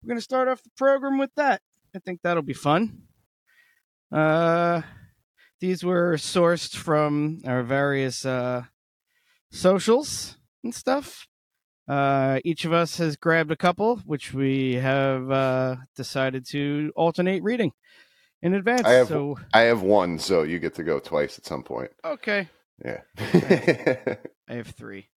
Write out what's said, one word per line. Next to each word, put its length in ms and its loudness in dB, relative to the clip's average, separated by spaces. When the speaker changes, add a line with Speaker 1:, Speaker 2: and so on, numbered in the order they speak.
Speaker 1:
we're 60 -16
gonna 120 -4
start 280 -2
off 140 -4
the 140 -20
program 400 2
with 180 -2
that. 260 2
I 40 -10
think 240 -10
that'll 200 0
be 100 -6
fun. 500 0
Uh, 720 2
these 220 -2
were 320 2
sourced 600 0
from 680 0
our 180 -2
various, 640 -2
uh, 380 -4
socials 840 0
and 120 -8
stuff. 500 -4
Uh, 560 0
each 220 -4
of 80 0
us 240 0
has 180 -2
grabbed 340 0
a 60 -2
couple, 400 0
which 280 -8
we 400 0
have, 580 0
uh, 460 0
decided 500 -4
to 520 -4
alternate 460 0
reading 280 0
in 120 2
advance. 320 0
Speaker 2:
I 60 6
have, 160 8
Speaker 1:
So 320 -4
Speaker 2:
I 80 8
have 220 4
one, 360 4
so 240 2
you 160 -2
get 160 -4
to 80 -8
go 160 0
twice 400 -4
at 60 -20
some 180 -8
point. 260 -8
Speaker 1:
Okay. 460 -4
Speaker 2:
Yeah. 160 -8
<laughs> 1000 2
Speaker 1:
I 40 -12
have 140 -12
three. 400 -18